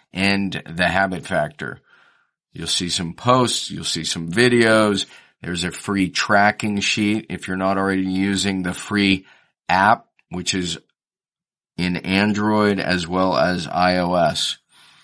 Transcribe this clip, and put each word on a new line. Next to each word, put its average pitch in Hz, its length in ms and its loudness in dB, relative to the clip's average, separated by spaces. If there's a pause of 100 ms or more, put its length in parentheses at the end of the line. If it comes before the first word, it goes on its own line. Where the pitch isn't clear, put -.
(140)
and 95 540 -2
The 85 200 0
Habit 92 380 0
Factor. 78 540 -4 (720)
You'll - 140 -10
see - 240 -2
some 85 240 -4
posts, 123 560 0
you'll - 140 -10
see 80 200 -4
some 82 240 -6
videos. 110 800 2 (360)
There's 85 220 -6
a 87 80 -4
free 98 380 -2
tracking 104 720 0
sheet 107 500 0
if - 180 -10
you're 95 80 -6
not 95 220 0
already 95 300 0
using 95 560 0
the 87 100 -4
free 98 540 0 (420)
app, 98 380 4 (220)
which 90 260 -6
is 87 240 -4 (960)
in 90 200 0
Android 104 840 0
as 90 280 -2
well 92 300 0
as 87 300 0
I 90 320 2
O 90 160 0
S. 78 420 0 (460)